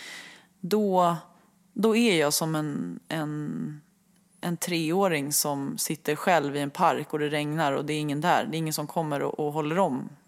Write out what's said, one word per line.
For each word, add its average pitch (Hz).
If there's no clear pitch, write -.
Då, 185
då 214
är 226
jag 147
som 160
en, 143
en, 151
en 175
treåring 165
som 143
sitter -
själv 147
i 143
en 143
park 147
och 156
det 147
regnar 147
och 139
det 151
är 151
ingen 147
där. 151
Det 151
är -
ingen 156
som 147
kommer 151
och, -
och 147
håller 156
om 160